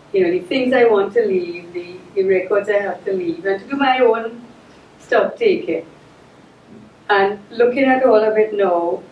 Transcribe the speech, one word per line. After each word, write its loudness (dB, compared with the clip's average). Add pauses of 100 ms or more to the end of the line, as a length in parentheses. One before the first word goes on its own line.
(120)
you 2
know, 2
the -2
things -2
I 4
want 2
to 2
leave, -4
the, -12 (180)
the 0
records 0
I 0
have -6
to -2
leave, -6
and -2
to -20
do -8
my 0
own 0 (540)
stock -2
taking. -2 (1200)
And 0 (100)
looking 0
at 2
all 4
of 0
it 2
now, 0